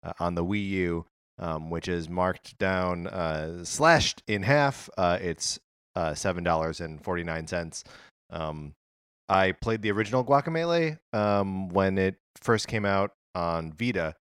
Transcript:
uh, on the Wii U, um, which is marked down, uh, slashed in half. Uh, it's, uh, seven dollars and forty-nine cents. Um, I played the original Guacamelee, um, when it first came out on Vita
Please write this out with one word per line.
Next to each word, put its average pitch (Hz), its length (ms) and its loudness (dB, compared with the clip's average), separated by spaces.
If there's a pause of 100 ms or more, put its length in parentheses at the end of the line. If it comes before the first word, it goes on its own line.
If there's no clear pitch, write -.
uh, 85 160 -8
on 87 160 0
the 85 100 0
Wii 101 260 -2
U, 87 360 0 (320)
um, 80 320 -6
which 82 160 -4
is 87 220 -4
marked 90 500 -2
down, 92 480 0
uh, 82 580 -4
slashed 156 640 2
in 104 160 0
half. 139 560 2
Uh, 90 220 4
it's, - 400 -4 (340)
uh, 82 180 -2
seven 87 300 -2
dollars 82 380 2
and 80 240 -10
forty-nine 85 420 -4
cents. 82 380 -6 (460)
Um, 78 420 -8 (560)
I 95 240 4
played 110 300 -2
the 107 100 0
original 110 320 0
Guacamelee, 165 760 0 (140)
um, 98 560 0
when 95 300 4
it 95 180 2 (260)
first 113 240 2
came 107 180 -2
out 98 280 2 (240)
on 82 360 -2
Vita 87 500 -2